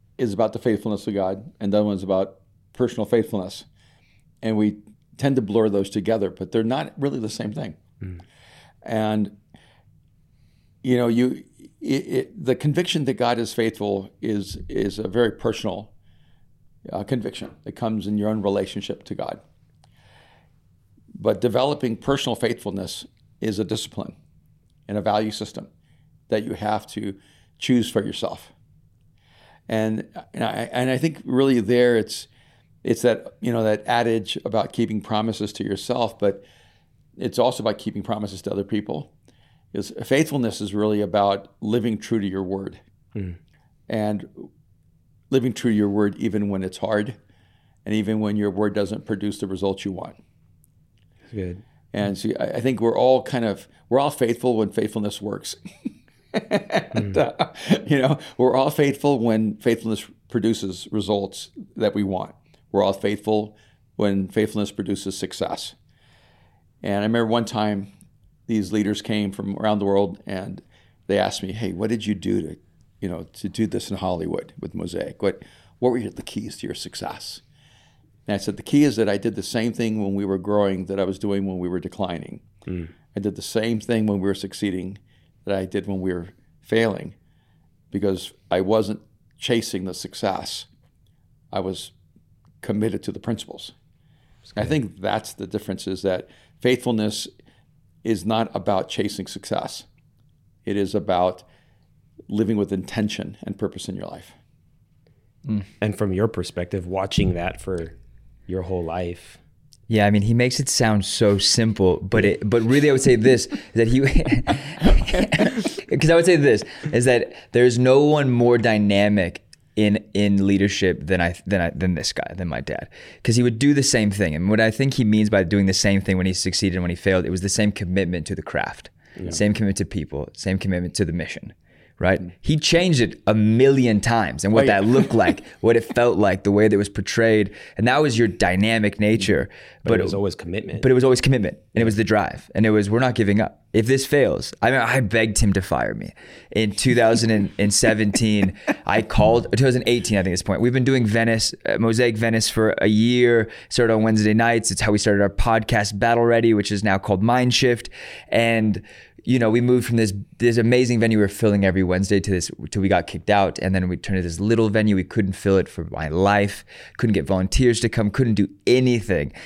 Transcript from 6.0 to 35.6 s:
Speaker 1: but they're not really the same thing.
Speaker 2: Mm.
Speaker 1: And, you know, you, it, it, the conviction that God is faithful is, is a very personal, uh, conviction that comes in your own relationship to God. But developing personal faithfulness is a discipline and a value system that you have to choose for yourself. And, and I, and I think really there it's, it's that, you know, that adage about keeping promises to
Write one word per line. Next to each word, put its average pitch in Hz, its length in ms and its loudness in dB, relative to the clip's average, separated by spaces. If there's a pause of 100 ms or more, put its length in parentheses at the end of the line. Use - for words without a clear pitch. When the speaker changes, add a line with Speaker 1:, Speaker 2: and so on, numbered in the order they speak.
Speaker 1:
but - 220 -12
they're 113 120 0
not 143 340 -4
really 139 220 -4
the 110 80 -6
same 107 240 -8
thing. 120 240 -10 (260)
Speaker 2:
Mm. 90 180 -14 (600)
Speaker 1:
And, 107 540 -2 (1500)
you 123 140 2
know, 120 120 2
you, 123 360 0 (360)
it, - 260 -2 (120)
it, - 260 -10
the 123 120 2
conviction 156 480 -2
that 123 100 -2
God 120 240 0
is 113 140 -6
faithful 104 580 -4 (120)
is, 104 360 -6 (100)
is 104 300 -4
a 110 80 -8
very 113 260 0
personal, 107 600 -6 (1000)
uh, 98 120 -6
conviction 107 460 -6 (140)
that - 80 -12
comes 110 340 -4
in 104 120 -2
your 104 120 -2
own 110 120 -4
relationship 98 640 -4
to 101 100 -10
God. - 260 -10 (1700)
But 104 260 -2
developing 123 560 0
personal 135 400 -2
faithfulness 98 680 -6 (340)
is 107 180 -4
a 107 60 -2
discipline - 520 -8 (680)
and 101 100 -6
a 101 60 -4
value 107 300 0
system - 360 -12 (600)
that 110 160 -2
you 110 100 -8
have 107 320 -4
to 107 280 -10 (440)
choose 123 320 0
for 104 140 0
yourself. - 480 -8 (1160)
And, 110 400 -4 (240)
and - 120 -6
I, 107 280 -6
and 127 180 -2
I 127 60 0
think 151 280 -4
really 131 360 2
there 120 360 4
it's, - 320 -4 (560)
it's 117 180 -2
that, - 380 0
you 120 120 -2
know, 117 120 0
that 107 220 0
adage 117 580 0
about - 280 -2
keeping 107 300 -2
promises 107 520 -4
to 98 100 -8